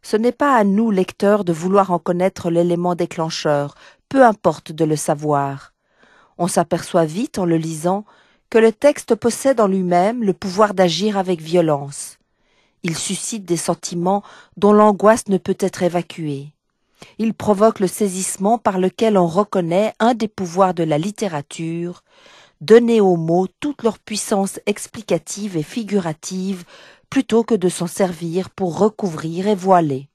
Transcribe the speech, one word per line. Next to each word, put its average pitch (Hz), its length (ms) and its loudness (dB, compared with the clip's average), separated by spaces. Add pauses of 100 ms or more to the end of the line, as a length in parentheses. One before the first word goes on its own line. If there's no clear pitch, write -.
Ce - 160 -4
n'est 233 160 2
pas 285 220 2
à 220 100 4
nous, 208 260 2
lecteurs, 202 540 0
de 175 80 -2
vouloir 185 380 2
en 175 80 0
connaître 180 520 -2
l'élément 175 440 0
déclencheur, 160 800 -4 (340)
peu 269 160 6
importe 196 480 0
de 156 120 0
le 156 120 0
savoir. 147 800 -4 (640)
On 175 80 -2
s'aperçoit 175 580 0
vite, 180 340 -6
en 196 60 -2
le 170 120 0
lisant, 160 480 -4 (440)
que 233 100 2
le 226 140 4
texte 285 440 0
possède 233 440 0
en 214 60 4
lui-même 190 560 0
le 196 100 0
pouvoir 202 400 0
d'agir 190 460 0
avec 180 240 -4
violence. 156 760 -2 (680)
Il 165 120 -4
suscite 196 480 -8
des 175 120 -2
sentiments 175 680 -4 (340)
dont 202 160 4
l'angoisse 208 560 4
ne 196 80 0
peut 185 220 -4
être 185 240 -4
évacuée. 160 720 -4 (640)
Il 220 160 -2
provoque 214 460 2
le 190 80 0
saisissement 190 680 -2
par 202 220 -2
lequel 190 400 2
on 175 80 4
reconnaît 185 720 0
un 233 160 2
des 220 140 -4
pouvoirs 185 460 0
de 170 100 -2
la 156 120 0
littérature, 170 1080 -6 (560)
donner 226 400 6
aux 190 160 4
mots 165 320 0 (120)
toute 294 220 -8
leur 220 160 -2
puissance 196 680 -4
explicative 202 880 -6
et 156 60 -2
figurative, 185 1000 -6 (460)
plutôt 214 320 0
que 233 120 0
de 185 140 0
s'en 170 180 -4
servir 175 640 -4
pour 170 280 -6
recouvrir 170 680 -2
et 214 80 2
voiler. 170 600 2